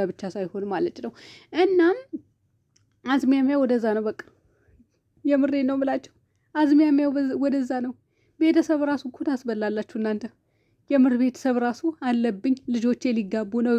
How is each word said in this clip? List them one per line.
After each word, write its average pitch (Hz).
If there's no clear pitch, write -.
ብቻ 185
ሳይሆን 196
ማለት 175
ነው። -
እናም 370
አዝማሚያ 269
ወደዛ 247
ነው። 214
በቃ -
የምሬን 277
ነው 277
የምላችሁ፣ 269
አዝማሚያው 294
በዝ-፣ 269
ወደዛ 269
ነው። 247
ቤተሰብ 320
ራሱ 285
እኮ 254
ታስበላላችሁ 214
እናንተ። 214
የምር 269
ቤተሰብ 254
ራሱ 240
"አለብኝ፣ 240
ልጆቼ 240
ሊጋቡ 220
ነው" 240